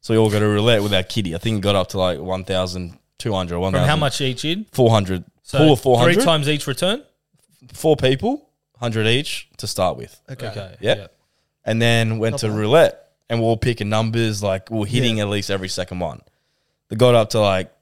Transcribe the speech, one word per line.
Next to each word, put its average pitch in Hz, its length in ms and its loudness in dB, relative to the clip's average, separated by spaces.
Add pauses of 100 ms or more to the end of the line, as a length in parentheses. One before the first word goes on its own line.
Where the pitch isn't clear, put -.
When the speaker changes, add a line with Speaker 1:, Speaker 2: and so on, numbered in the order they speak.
Speaker 1:
So - 120 -4
we 110 40 4
all 110 120 4
go 104 100 0
to 104 60 2
roulette 107 380 2
with 104 100 -2
our 95 100 0
kitty. 95 300 -4
I 82 40 -6
think 113 220 -4
it - 20 -6
got 101 140 2
up 92 140 0
to, - 100 -8
like, 90 200 0
one 92 240 -6
thousand 90 540 -6 (200)
two 117 160 -6
hundred 90 240 -4
or 90 100 -2
Speaker 2:
From 95 80 -2
how - 40 0
Speaker 1:
one - 80 2
thousand. 151 140 2
Speaker 2:
much 143 200 -4
each 131 220 -4
in? 175 300 -4
Speaker 1:
Four 123 160 6
hundred. 95 340 0 (200)
Speaker 2:
So - 160 -4
Speaker 1:
Pool 151 140 8
of 123 60 2
four 127 180 4
hundred. 123 180 4
Speaker 2:
three 220 100 2
times 156 240 2
each 147 180 -2
return? 190 360 -4 (680)
Speaker 1:
Four 156 240 2
people, 139 540 -2 (300)
hundred 110 280 -2
each 127 400 -2 (100)
to - 100 -12
start 90 280 -2
with. - 240 -16 (100)
Speaker 3:
Okay. 123 180 -14
Speaker 2:
Okay. 98 340 -14
Speaker 1:
Yep. 113 160 0
Speaker 2:
Yep. 98 180 -18 (480)
Speaker 1:
And 113 180 0
then 113 380 2
went 110 140 0
Speaker 3:
Not 139 80 -6
Speaker 1:
to 110 80 -2
Speaker 3:
bad. 107 80 -2
Speaker 1:
roulette, 143 420 4 (300)
and 117 100 -2
we 113 80 2
were 113 80 2
picking 110 320 -4
numbers, 110 560 -2
like, 95 280 -2
we 110 80 -2
were 104 60 -2
hitting 120 320 0
Speaker 3:
Yeah. 104 60 -2
Speaker 1:
at 101 60 -4
least 101 220 -4
every 95 180 -4
second 90 300 -8
one. 82 220 -8 (680)
It 113 80 -8
got 123 180 6
up 110 160 2
to, 117 80 -2
like, 95 320 0 (100)